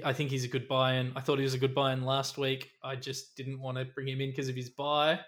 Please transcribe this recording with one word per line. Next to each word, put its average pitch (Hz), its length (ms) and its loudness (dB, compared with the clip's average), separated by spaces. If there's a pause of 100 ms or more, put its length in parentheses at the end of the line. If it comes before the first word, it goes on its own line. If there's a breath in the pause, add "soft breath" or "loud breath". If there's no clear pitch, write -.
I 143 80 2
think 139 180 -2
he's 131 140 -2
a 123 40 -2
good 127 200 -2
buy-in. 131 480 4
I 135 60 -6
thought 139 160 2
he 135 60 2
was 131 100 0
a 131 40 0
good 131 160 2
buy-in 135 280 2
last 135 360 0
week. 135 320 -2 (140)
I 135 120 -6
just 131 400 -10
didn't 131 240 -8
wanna 131 240 -4
bring 131 240 -8
him 131 120 -2
in 135 120 -2
'cause 131 160 -4
of 127 80 -2
his 123 140 -6
buy. 147 580 2